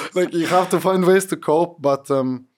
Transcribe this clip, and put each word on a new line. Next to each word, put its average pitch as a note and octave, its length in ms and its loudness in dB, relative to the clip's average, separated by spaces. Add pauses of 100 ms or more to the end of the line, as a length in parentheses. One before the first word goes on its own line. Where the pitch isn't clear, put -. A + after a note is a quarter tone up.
(140)
Like, F3+ 200 -2
you E3 140 -2
have F3+ 240 2
to F3+ 80 0
find F#3 260 0
ways F#3+ 220 4
to D#3+ 100 -6
cope, E3+ 440 -2
but, C#3 300 -2
um, B2+ 360 -2 (100)